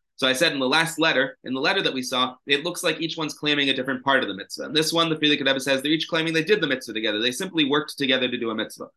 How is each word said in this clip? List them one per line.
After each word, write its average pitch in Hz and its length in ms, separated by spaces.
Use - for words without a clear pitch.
So - 120
I 131 60
said 156 200
in 139 80
the 127 80
last 160 300
letter, 143 460
in 127 80
the 131 80
letter 190 220
that 147 100
we 127 100
saw, 127 340
it 143 180
looks 170 180
like 160 180
each 160 160
one's 151 180
claiming 147 340
a 135 60
different 127 280
part 135 200
of 110 60
the 98 60
mitzvah. - 300
And 135 100
this 156 180
one, 165 180
the 151 60
Frierdiker 147 280
Rebbe 135 160
says, 135 220
they're 147 100
each 156 160
claiming 160 240
they 160 120
did 208 160
the 160 60
mitzvah 127 280
together. 107 260
They 123 120
simply 160 320
worked 147 340
together 127 300
to 123 100
do 117 120
a 110 40
mitzvah. - 320